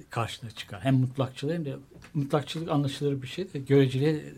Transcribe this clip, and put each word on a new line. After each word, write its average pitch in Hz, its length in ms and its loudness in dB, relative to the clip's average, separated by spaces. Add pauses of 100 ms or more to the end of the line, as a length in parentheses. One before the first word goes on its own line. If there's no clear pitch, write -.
(100)
karşına 113 400 -4
çıkar. - 340 -12
Hem 135 100 4
mutlakçılığı 127 600 0
hem 170 100 -4
de 135 120 -8 (380)
mutlakçılık 156 560 -2
anlaşılır 143 520 0
bir 127 40 -10
şey 190 260 -8
de 147 60 -6
göreceliğe 139 680 4 (140)